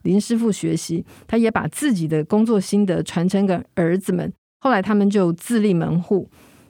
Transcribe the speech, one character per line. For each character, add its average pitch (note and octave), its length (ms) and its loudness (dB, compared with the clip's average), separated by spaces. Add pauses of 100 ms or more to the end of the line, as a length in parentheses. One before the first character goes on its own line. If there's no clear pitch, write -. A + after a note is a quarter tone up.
林 G3 180 2
师 A#3 160 -2
傅 A3+ 140 0
学 E3 260 -2
习， E3 260 -6 (220)
他 - 100 -4
也 A3+ 140 4
把 - 200 -2
自 D4 220 -2
己 E3 160 0
的 D#3 180 0
工 G#3+ 200 2
作 A3 160 2
心 G3+ 240 0
得 E3 160 0
传 E3+ 260 -2
承 G3 200 2
给 F3+ 120 0 (140)
儿 F3 240 2
子 G3 160 -4
们。 E3+ 180 -2 (280)
后 C#4 100 0
来 G#3+ 100 2
他 G3+ 140 -2
们 G3+ 160 4
就 F#3 240 2
自 A3 280 -2
立 G#3 120 2
门 D#3+ 260 0
户。 F3+ 300 -2 (400)